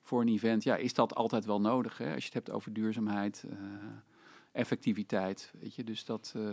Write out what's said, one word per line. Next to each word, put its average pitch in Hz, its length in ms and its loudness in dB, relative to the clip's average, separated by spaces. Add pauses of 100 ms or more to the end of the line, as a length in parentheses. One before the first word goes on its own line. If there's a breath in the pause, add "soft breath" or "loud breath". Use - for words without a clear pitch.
voor 123 180 2
een 117 60 4
event. 110 360 4
Ja, 123 120 6
is 123 180 0
dat - 220 2
altijd 113 300 2
wel 104 160 2
nodig, 117 360 2
hè? - 160 -4
Als 131 60 -2
je - 60 -6
het - 80 -12
hebt 117 180 -4
over 107 220 -4
duurzaamheid, 107 760 0
eh, 98 60 -8 (960 soft breath)
effectiviteit, 104 1080 0
weet 104 160 -10
je. 127 80 -8
Dus 110 220 -8
dat, - 300 -6
eh, 113 60 -4 (120)